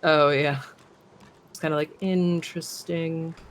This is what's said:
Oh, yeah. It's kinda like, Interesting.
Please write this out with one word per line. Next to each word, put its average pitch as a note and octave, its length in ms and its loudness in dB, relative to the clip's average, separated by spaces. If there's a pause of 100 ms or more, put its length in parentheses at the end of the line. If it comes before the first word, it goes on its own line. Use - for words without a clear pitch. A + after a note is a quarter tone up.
Oh, D3+ 280 6
yeah. C#3+ 320 0 (880)
It's - 100 -18
kinda D#3 160 -2
like, D3+ 140 0 (100)
Interesting. E3+ 1300 -2 (160)